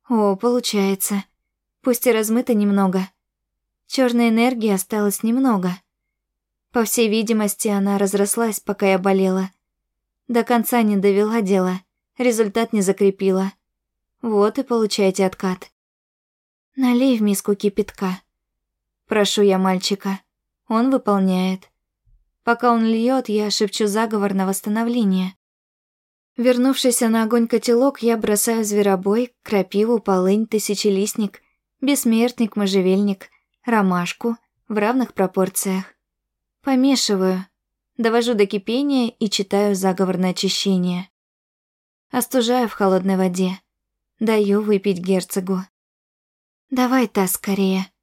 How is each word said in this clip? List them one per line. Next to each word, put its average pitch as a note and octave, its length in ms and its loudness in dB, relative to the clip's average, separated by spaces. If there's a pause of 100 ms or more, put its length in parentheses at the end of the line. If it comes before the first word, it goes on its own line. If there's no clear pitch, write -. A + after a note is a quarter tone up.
О, G#3 280 2
получается. G3+ 880 -2 (580)
Пусть A#3+ 240 -2
и B3+ 60 4
размыто A3 420 0
немного. G3 560 2 (800)
Чёрной A#3+ 420 2
энергии A3+ 400 0
осталось G3+ 540 -2
немного. A3+ 480 0 (1000)
По A#3 120 0
всей A3 260 0
видимости, G#3+ 600 -2
она G3+ 280 0
разрослась, G3+ 600 -2
пока G3 320 -2
я F#3+ 80 2
болела. F#3+ 500 0 (800)
До A#3 160 0
конца A#3 400 0
не G#3 120 0
довела G3+ 460 2
дело, F#3 400 0 (380)
результат A3+ 520 0
не G#3+ 100 0
закрепила. F#3+ 680 0 (680)
Вот G#3+ 380 0
и C4 40 -4
получайте G3+ 640 0
откат. F#3 460 -6 (1040)
"Налей B3+ 420 2
в G#3+ 60 0
миску G#3 320 0
кипятка", - 680 -4 (880)
прошу G#3 320 2
я G3 160 4
мальчика. F#3+ 640 -2 (480)
Он A#3+ 220 0
выполняет. F#3+ 760 0 (760)
Пока A#3 280 0
он A3+ 140 2
льёт, A#3 420 0
я G#3 240 -2
шепчу G#3+ 360 -2
заговор G#3 460 -2
на F#3+ 120 0
восстановление. G3+ 880 -2 (1000)
Вернувшийся B3 720 2
на A3+ 140 2
огонь A#3 240 0
котелок B3 540 0
я A3+ 140 2
бросаю A3 480 -2
зверобой, G#3 800 0
крапиву, G#3 580 0
полынь, G3 480 0
тысячелистник, G#3 920 -2 (400)
бессмертник, A#3+ 760 0
можжевельник, G3 760 0 (360)
ромашку G3+ 720 -2 (320)
в G#3+ 80 -4
равных A#3 360 -2
пропорциях. F#3+ 720 -2 (760)
Помешиваю, G#3+ 840 0 (520)
довожу A#3 380 0
до G3+ 100 4
кипения A#3+ 640 -2
и A3 200 -4
читаю G3+ 460 0
заговор F#3 420 0
на F#3 120 0
очищение. F3+ 800 -2 (1040)
Остужаю B3 580 0
в - 40 -12
холодной F#3+ 440 0
воде. F#3 420 -2 (600)
Даю G#3+ 420 2
выпить G3+ 380 0
герцогу. F#3 600 -2 (1120)
"Давай B3+ 380 2
таз F#3+ 260 -2
скорее", F#3+ 580 -2 (120)